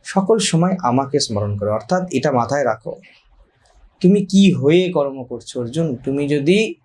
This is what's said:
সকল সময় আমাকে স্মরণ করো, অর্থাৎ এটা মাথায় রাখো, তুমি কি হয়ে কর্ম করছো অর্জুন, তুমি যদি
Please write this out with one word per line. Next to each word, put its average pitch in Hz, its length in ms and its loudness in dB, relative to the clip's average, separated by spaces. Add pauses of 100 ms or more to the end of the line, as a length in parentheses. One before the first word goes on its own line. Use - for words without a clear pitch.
সকল 196 340 0
সময় 180 460 0
আমাকে 131 360 0
স্মরণ 104 380 -4
করো, 104 160 -2
অর্থাৎ 180 380 -2
এটা 135 200 0
মাথায় 131 320 0
রাখো, 110 320 -4 (1040)
তুমি 196 240 4
কি 196 260 6
হয়ে 160 400 2
কর্ম 139 320 -4
করছো 123 360 -10
অর্জুন, 131 360 -4
তুমি 139 320 -4
যদি 160 580 0